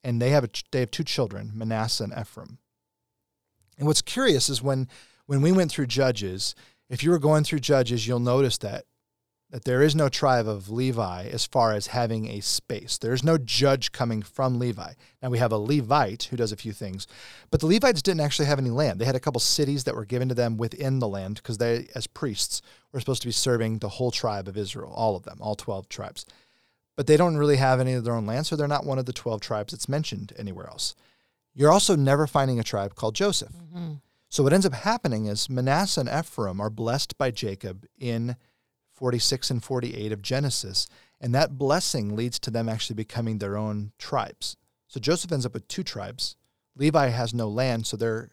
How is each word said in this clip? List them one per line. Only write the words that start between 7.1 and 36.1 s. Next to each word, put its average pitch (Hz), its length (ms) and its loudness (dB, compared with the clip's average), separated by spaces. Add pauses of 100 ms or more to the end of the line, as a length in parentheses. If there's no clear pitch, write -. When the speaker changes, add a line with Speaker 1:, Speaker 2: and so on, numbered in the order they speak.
Speaker 1:
going 151 240 4
through 151 180 -2
Judges, 120 460 2
you'll 120 120 0
notice 123 400 2
that, 113 260 -8 (680)
that 120 140 -12
there 127 160 4
is 147 140 6
no 151 140 4
tribe 123 380 2
of 101 220 -6
Levi 113 600 -2
as - 180 -4
far 113 260 4
as 104 140 -2
having 113 400 -2
a 110 120 -10
space. - 600 -6
There's 123 240 -2
no 160 160 4
judge 135 520 2
coming 113 300 -2
from 127 380 -2
Levi. 110 340 -6 (300)
Now, 127 80 -4
we 120 80 0
have 120 120 4
a 110 60 2
Levite 117 680 2
who 127 120 -8
does 113 140 0
a 107 60 -6
few 110 140 -8
things, 98 360 -10 (420)
but - 100 4
the 156 60 0
Levites 202 380 4
didn't 175 180 2
actually 147 240 2
have 143 140 2
any 127 100 0
land. 117 320 0
They 113 40 2
had 131 100 2
a 127 40 0
couple 127 200 -2
cities 139 460 0
that 120 100 -2
were 110 100 -8
given 123 240 -2
to 127 60 0
them 117 220 0
within 131 420 -2
the 120 80 0
land 98 340 -6
'cause 113 160 -6
they, 117 380 0
as 120 100 -6
priests, - 560 -4 (300)
were 135 80 -6
supposed 127 240 -2
to 123 40 -6
be 117 40 -4
serving 113 480 0
the 104 100 -6
whole 123 220 -2
tribe 104 360 -4
of 95 80 -10
Israel, - 400 -8
all 110 200 2
of 90 80 -8
them, - 180 -14
all 107 140 -4
twelve 101 340 -8
tribes. - 380 -12 (680)
But 139 120 -2
they 151 100 8
don't 165 200 4
really 147 200 6
have 131 220 6
any 131 140 2
of 123 100 -2
their 117 100 -2
own 110 140 -2
land, 127 180 -2
so 165 100 -2
they're 147 120 0
not 143 180 0
one 131 140 -2
of 127 80 -4
the 131 60 -8
twelve 110 280 -4
tribes 107 320 -4
that's - 160 -8
mentioned 131 480 -6
anywhere 95 300 -10
else. - 260 -6 (600)
You're 147 160 8
also 196 240 6
never 143 320 4
finding 131 320 2
a 110 40 -2
tribe 101 300 -4
called 107 220 -4
Joseph. - 380 0
Speaker 2:
Mm-hmm. 170 400 -12 (360)
Speaker 1:
So - 140 2
what 139 100 6
ends 190 140 6
up 139 60 0
happening 127 520 0
is 104 240 -2
Manasseh 135 520 2
and 120 80 -2
Ephraim 107 520 -4